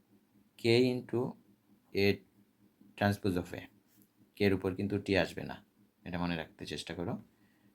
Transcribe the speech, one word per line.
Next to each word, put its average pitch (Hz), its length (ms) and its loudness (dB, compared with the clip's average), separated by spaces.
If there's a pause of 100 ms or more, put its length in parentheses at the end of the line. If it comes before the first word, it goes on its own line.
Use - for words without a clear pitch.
(640)
কে 117 120 6 (180)
into 123 280 -2 (840)
A - 20 6 (920)
transpose 101 440 2
of 85 60 -8 (120)
A। - 20 -16 (720)
কে - 100 0
এর 95 120 6
উপর 95 200 -2
কিন্তু 101 160 -2 (100)
টি 98 80 0 (120)
আসবে - 260 -8
না, 65 60 -10 (500)
এটা 87 180 -6
মনে 87 160 0
রাখতে - 220 -12 (100)
চেষ্টা 76 260 -8
করো, 90 160 -4 (600)